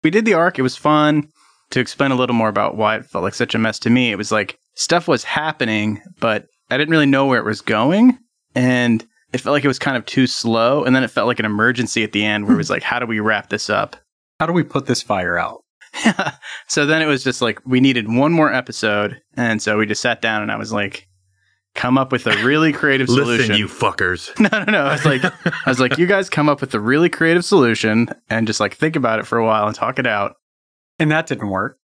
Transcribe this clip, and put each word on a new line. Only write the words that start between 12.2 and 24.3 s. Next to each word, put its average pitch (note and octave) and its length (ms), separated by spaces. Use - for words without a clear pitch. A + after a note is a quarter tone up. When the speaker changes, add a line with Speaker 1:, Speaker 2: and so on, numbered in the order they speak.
Speaker 1:
end G#2 200
where E3 100
it - 20
was - 120
like, - 140
"How A#2+ 160
do A#2+ 60
we A2+ 160
wrap G#2+ 280
this G2+ 200
up?" G#2 260
Speaker 2:
How D#3 80
do E3+ 60
we F3 100
put - 220
this B2+ 160
fire F2+ 360
out? E2 260
Speaker 1:
<laughs> F#3+ 400
So D3 180
then D#3 160
it D#3 40
was C#3 160
just B2+ 200
like, A2+ 240
we B2+ 160
needed B2 280
one C3 220
more D3+ 220
episode. A2 680
And A2+ 260
so G#2+ 160
we G#2+ 80
just G#2 160
sat A#2+ 200
down A2 200
and G#2+ 100
I G#2+ 40
was G#2+ 180
like, G2+ 320
"Come B2+ 220
up C3 160
with A#2+ 140
a G#2+ 180
really D#3 280
creative C3+ 360
Speaker 3:
<laughs> - 0
Listen, C3 160
Speaker 1:
solution." A#2 320
Speaker 3:
you G#2 100
fuckers. F#2 720